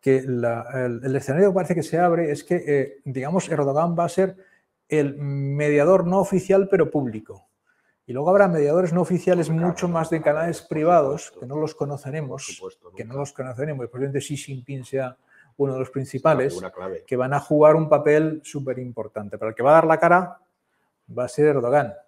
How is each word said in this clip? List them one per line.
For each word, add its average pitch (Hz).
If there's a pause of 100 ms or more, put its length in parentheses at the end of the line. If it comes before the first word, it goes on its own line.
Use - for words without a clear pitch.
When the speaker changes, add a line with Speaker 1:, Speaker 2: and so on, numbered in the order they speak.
Speaker 1:
que 131
la, 120 (220)
el, 117
el 131
escenario 160
que 190
parece 180
que 165
se -
abre 170
es 143
que, 175
eh, 143
digamos, 139
Erdogan 151
va 170
a 165
ser 190 (520)
el 143
mediador 147
no 185
oficial, 190
pero 175
público. 110 (580)
Y 127
luego 143
habrá 196
mediadores 165
no 175
oficiales 175
Speaker 2:
Claro, 160
Speaker 1:
mucho 180
más 165
de 160
Speaker 2:
claro, 151
Speaker 1:
canales 165
Speaker 2:
por -
Speaker 1:
privados, 156
Speaker 2:
supuesto. -
Speaker 1:
que 123
no 139
los 151
conoceremos, 143
Speaker 2:
Por -
supuesto, 92
Speaker 1:
que -
no 110
Speaker 2:
nunca. 131
Speaker 1:
los 139
conoceremos. 131
Posiblemente 135
Xi -
Jinping 135
sea 131 (400)
uno 139
de 131
los 127
principales, 135
Speaker 2:
Una 92
figura 92
clave. 90
Speaker 1:
que -
van 127
a 139
jugar 151
un 160
papel 151
superimportante. 123
Pero 110
el 110
que 117
va 139
a -
dar 160
la 160
cara 175 (800)
va 123
a 123
ser 147
Erdogan. 139 (160)